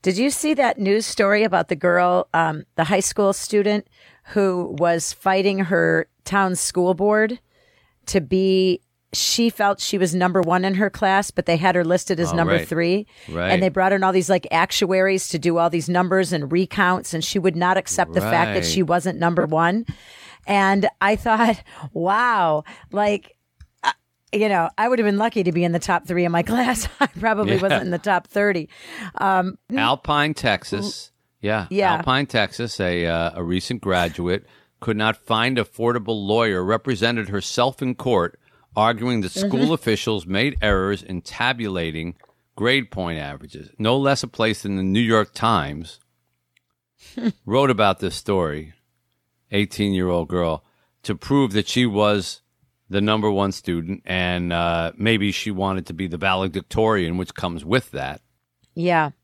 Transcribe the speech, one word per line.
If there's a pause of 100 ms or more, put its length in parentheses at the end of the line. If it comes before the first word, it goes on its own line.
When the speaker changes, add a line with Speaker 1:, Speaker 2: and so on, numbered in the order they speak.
Speaker 1:
Did
you
see
that
news
story
about
the
girl,
um, (140)
the
high
school
student (460)
who
was
fighting
her (180)
town
school
board (640)
to
be, (320)
she
felt
she
was
number
one
in
her
class,
but
they
had
her
listed
as
Speaker 2:
Oh,
Speaker 1:
number
Speaker 2:
right.
Speaker 1:
three. (200)
Speaker 2:
Right.
Speaker 1:
And
they
brought
in
all
these,
like,
actuaries
to
do
all
these
numbers
and
recounts,
and
she
would
not
accept
the
fact
that
Speaker 2:
Right.
Speaker 1:
she
wasn't
number
one. (600)
And (120)
I
thought, (160)
<laughs>
wow, (300)
like, (460)
uh, (400)
you
know,
I
would
have
been
lucky
to
be
in
the
top
three
in
my
<laughs>
class. (140)
I
probably
Speaker 2:
Yeah.
Speaker 1:
wasn't
in
the
top
thirty. (500)
Um, (180)
Speaker 2:
Alpine,
Texas. (300)
Yeah.
Speaker 1:
Yeah.
Speaker 2:
Alpine,
Texas,
a,
uh,
a
recent
graduate, (340)
could
not
find
affordable
lawyer,
represented
herself
in
court, (380)
arguing
that
school
Speaker 1:
Mm-hmm.
Speaker 2:
officials
made
errors
in
tabulating (420)
grade
point
averages.
No
less
a
place
than
the
New
York
Times (1160)
Speaker 1:
<laughs>
Speaker 2:
wrote
about
this
story, (760)
eighteen-year-old
girl, (400)
to
prove
that
she
was (480)
the
number
one
student,
and,
uh,
maybe
she
wanted
to
be
the
valedictorian,
which
comes
with
that. (540)
Speaker 1:
Yeah. (140)